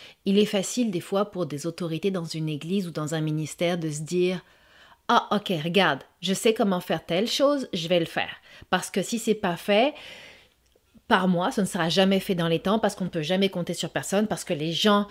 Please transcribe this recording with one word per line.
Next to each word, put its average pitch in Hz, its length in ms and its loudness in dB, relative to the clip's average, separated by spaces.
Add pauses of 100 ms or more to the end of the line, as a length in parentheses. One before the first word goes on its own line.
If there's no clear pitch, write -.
(240)
il 196 160 4
est 214 40 6
facile 208 460 -2
des 175 100 -2
fois 202 300 -2
pour 180 160 -4
des 147 220 -6
autorités 165 420 -4
dans 185 140 -4
une 156 240 -4
église 165 400 -2
ou - 20 -10
dans 151 240 -4
un 160 60 0
ministère 156 580 -2
de 160 120 -4
se 147 100 -6
dire : « 180 400 0 (680)
Ah, 240 220 4
ok, 208 220 -2 (100)
regarde, 170 400 2 (180)
je 180 140 -2
sais 226 180 2
comment 196 280 2
faire 165 260 -4
telle 185 220 0
chose, 277 440 2
je 165 140 -4
vais 175 140 4
le 165 60 0
faire. - 280 -6 (360)
Parce 180 200 -2
que 190 120 -2
si 226 160 -4
c'est 220 160 0
pas 180 220 -2
fait 220 380 2 (1120)
par 185 220 4
moi, 180 240 2
ce - 80 0
ne 185 60 2
sera 175 220 0
jamais 190 320 4
fait 196 140 -2
dans 170 140 0
les 165 100 2
temps, 196 220 0
parce 196 160 0
qu'on 190 80 -4
ne 170 60 -4
peut 165 120 -4
jamais 185 260 2
compter 180 240 -4
sur 170 180 -6
personne, 190 360 0
parce - 180 -4
que - 80 -4
les 160 200 -2
gens, 208 380 4